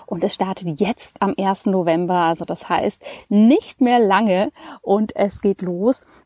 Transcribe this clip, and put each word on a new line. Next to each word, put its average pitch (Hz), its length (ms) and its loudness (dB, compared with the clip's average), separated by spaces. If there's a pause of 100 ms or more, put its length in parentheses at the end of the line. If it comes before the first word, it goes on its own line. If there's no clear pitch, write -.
Und 175 180 -6
es 202 100 -2
startet 185 460 -4
jetzt - 420 -4
am 196 120 0
ersten 196 360 -2
November. 175 440 0
Also 165 300 0
das - 240 -10
heißt, - 320 -2 (280)
nicht 226 520 4
mehr 240 200 4
lange 202 500 2 (320)
und 208 320 0
es - 260 -2
geht 196 220 -2
los. 185 400 -2 (240)